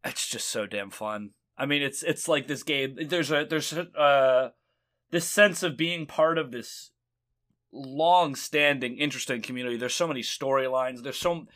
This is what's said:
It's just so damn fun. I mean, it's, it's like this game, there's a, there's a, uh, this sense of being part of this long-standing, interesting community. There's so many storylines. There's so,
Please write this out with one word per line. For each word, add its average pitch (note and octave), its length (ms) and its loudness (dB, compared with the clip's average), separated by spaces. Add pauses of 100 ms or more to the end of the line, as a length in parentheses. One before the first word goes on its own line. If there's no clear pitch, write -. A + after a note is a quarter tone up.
It's - 260 -6
just - 180 -6
so A2 180 -2
damn G2+ 240 -6
fun. G#2 420 -8 (260)
I C3+ 80 -2
mean, C#3+ 160 2
it's, C#3 200 -4
it's - 280 -4
like D3 180 2
this C#3 160 -6
game, C3+ 340 -2 (120)
there's E3 200 0
a, D3+ 200 2
there's D#3 240 -2
a, E3+ 260 -6
uh, C3 500 6 (640)
this E3+ 180 0
sense G3+ 340 4
of D#3+ 120 -2
being E3 300 -4
part D#3+ 320 2
of C#3 140 -4
this - 400 -12 (840)
long-standing, C#3 1200 2
interesting C#3 440 -4
community. B2 340 -6
There's A#2+ 200 -4
so E3+ 120 0
many C3+ 140 -4
storylines. C3 840 0
There's C3 140 -8
so, E3+ 380 -2